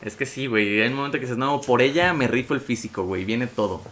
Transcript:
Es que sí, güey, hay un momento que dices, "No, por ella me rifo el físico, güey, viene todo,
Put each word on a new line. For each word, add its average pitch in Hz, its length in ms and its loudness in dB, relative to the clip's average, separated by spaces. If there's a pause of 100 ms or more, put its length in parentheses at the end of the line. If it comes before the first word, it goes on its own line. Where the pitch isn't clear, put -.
Es 107 140 -10
que 139 100 -4
sí, 131 220 -8
güey, 107 340 2
hay 113 80 4
un 131 60 -2
momento 143 220 -4
que 127 80 -4
dices, 123 120 -4
"No, 139 240 0
por 123 200 4
ella 165 320 4
me 139 140 2
rifo 123 260 0
el 135 80 -2
físico, 110 420 -4
güey, 95 220 -2
viene 117 220 -2
todo, 98 340 -2 (100)